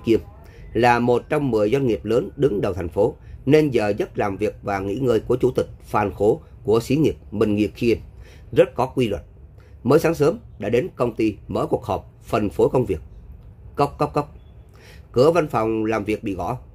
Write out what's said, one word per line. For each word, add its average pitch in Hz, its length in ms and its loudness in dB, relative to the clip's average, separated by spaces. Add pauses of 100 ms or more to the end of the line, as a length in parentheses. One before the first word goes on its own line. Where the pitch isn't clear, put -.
Kiêm, 110 160 4 (520)
là 120 260 4
một 120 300 2
trong 147 220 -2
mười 107 200 2
doanh 139 160 0
nghiệp 107 180 -2
lớn 120 320 -2
đứng 151 240 0
đầu 104 140 -2
thành 87 140 -6
phố, 107 260 0 (320)
nên 151 240 4
giờ 107 280 0
giấc 185 200 -6
làm 104 180 -2
việc 101 260 -4
và 98 160 -4
nghỉ 98 160 -4
ngơi 131 260 2
của 123 160 -2
chủ 127 140 2
tịch - 160 -2 (180)
Phan 104 300 -2
Khố 117 260 2 (240)
của 110 160 2
xí 127 160 -2
nghiệp 143 200 2 (140)
Minh 104 460 0
Kiêm 117 220 0 (540)
rất 120 220 2
có 120 120 -2
quy 127 220 -2
luật. 98 140 -6 (600)
Mới 139 160 6
sáng 165 160 0
sớm 147 240 2 (200)
đã 104 100 -6
đến 117 280 0
công 120 180 -2
ty 110 220 0 (120)
mở 113 180 -2
cuộc - 180 -2
họp 92 260 -6 (120)
phân 107 280 -2
phối 117 220 2
công 127 120 2
việc. 92 160 -4 (760)
Cốc, 139 220 -2
cốc, 147 160 -2
cốc. 147 200 -4 (800)
Cửa 139 180 6
văn 170 180 2
phòng 110 360 0
làm 107 200 -2
việc 104 200 -4
bị 101 100 -4
gõ, 90 240 -6 (160)